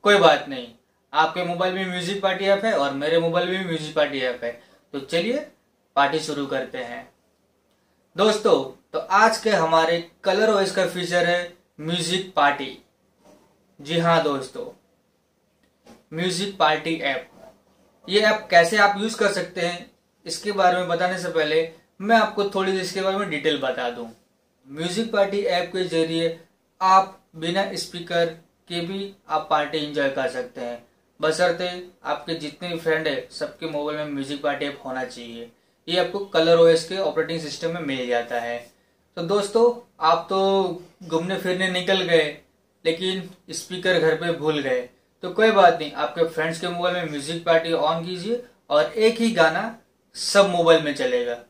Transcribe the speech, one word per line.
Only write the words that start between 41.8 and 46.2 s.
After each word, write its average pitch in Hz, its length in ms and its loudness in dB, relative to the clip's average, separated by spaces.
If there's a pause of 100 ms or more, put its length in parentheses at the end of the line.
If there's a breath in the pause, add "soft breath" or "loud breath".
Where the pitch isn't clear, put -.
गए 165 220 4 (600)
लेकिन 180 440 -2 (220)
speaker 180 480 -2
घर 160 160 4
पे 170 180 -2
भूल 151 260 -2
गए, 127 220 -2 (420)
तो 180 80 -6
कोई 220 200 4
बात 180 280 8
नहीं, 147 140 -6
आपके 151 320 0